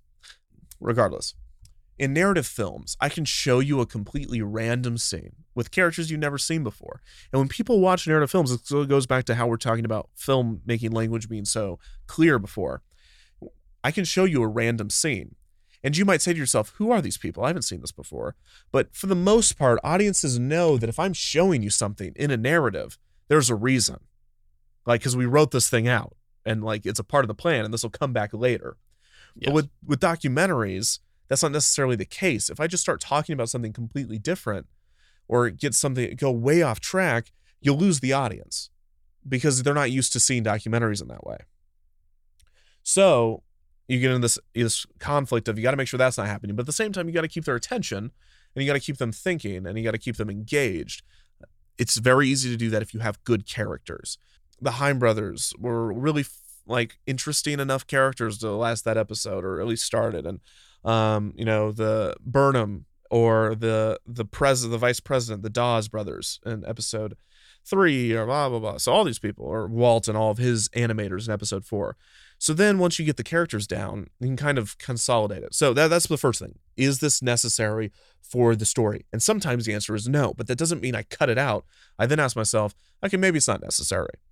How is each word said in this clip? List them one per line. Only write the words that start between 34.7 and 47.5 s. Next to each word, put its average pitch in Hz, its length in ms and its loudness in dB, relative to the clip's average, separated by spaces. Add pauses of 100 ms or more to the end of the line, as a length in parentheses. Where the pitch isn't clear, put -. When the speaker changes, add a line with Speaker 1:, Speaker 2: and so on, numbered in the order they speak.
Speaker 1:
or 120 200 4
get 123 280 -2
something, 127 400 -2
go 131 160 0
way 131 280 4
off 131 200 0
track, 156 500 0 (300)
you'll 139 180 2
lose 175 220 4
the 131 120 0
audience 131 560 -4 (580)
because 131 360 0
they're 139 100 2
not 143 200 2
used 131 200 0
to 123 80 -2
seeing 123 220 2
documentaries 110 580 0
in 62 60 -14
that 60 180 -16
way. 52 140 -10 (1400)
So 127 640 4 (420)
you 127 140 0
get 131 100 4
into 127 120 2
this, 117 160 2 (160)
this 117 320 0 (120)
conflict 135 480 -2
of 110 100 -2
you 110 60 -4
gotta 131 140 2
make 135 100 -2
sure 127 120 -6
that's 127 200 2
not 104 80 -4
happening, 101 300 -6
but 123 60 -4
at 123 40 -4
the 151 60 -6
same 214 180 -2
time, 185 160 -6
you 165 80 -6
gotta 160 140 0
keep 156 160 -8
their 139 100 -2